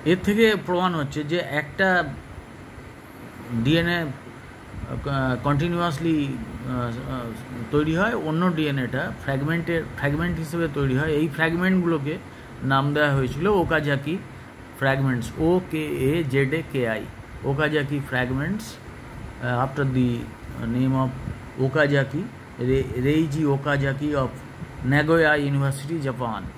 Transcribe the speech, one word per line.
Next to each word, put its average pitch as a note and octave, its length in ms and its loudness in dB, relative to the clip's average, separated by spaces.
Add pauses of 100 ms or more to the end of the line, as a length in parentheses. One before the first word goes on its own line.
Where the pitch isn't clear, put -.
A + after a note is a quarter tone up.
এর E3 200 4
থেকে G#3+ 320 6 (100)
প্রমাণ F3+ 280 2
হচ্ছে D3 300 -2
যে D3+ 120 -2
একটা E3+ 680 2 (1600)
ডিএনএ, E3+ 400 2
আহ, - 1400 -6
continuously, D#3 840 2
আহ, B2 440 -8
আহ, B2+ 500 -4 (480)
তৈরি D3+ 260 4
হয়, G#3+ 180 2
অন্য E3 420 2
ডিএনএটা C#3 560 0 (100)
ফ্র্যাগমেন্টের, D#3+ 600 0 (140)
fragment D#3 420 0
হিসেবে E3 360 -2
তৈরি C3+ 220 2
হয়। D#3 160 2
এই D3+ 160 2
ফ্র্যাগমেন্টগুলোকে E3 920 2 (460)
নাম C#3 300 4
দেওয়া D3 200 4
হয়েছিল C3+ 320 0
ওকাজাকি D3+ 720 2 (600)
fragments, C3+ 600 2
O E3+ 220 4 (100)
কে D#3 160 -2
এ D3 440 2
জেড C3+ 240 4
এ D#3+ 80 -2 (100)
কে B2+ 160 2
আই, A2 160 -2 (400)
ওকাজাকি C#3+ 640 0
fragments, C3+ 580 -2
uh, - 1000 -4
after C#3 180 -2
the B2+ 240 2 (720)
name C3 160 4
of C3 140 2 (560)
ওকাজাকি, C#3+ 580 2 (380)
রে-, C3 420 0
Reiji D3+ 420 2
Okajaaki C#3+ 680 0
of C3+ 140 2 (560)
Nagoya D3+ 520 6
University, C#3 640 0
Japan। B2 440 -2 (160)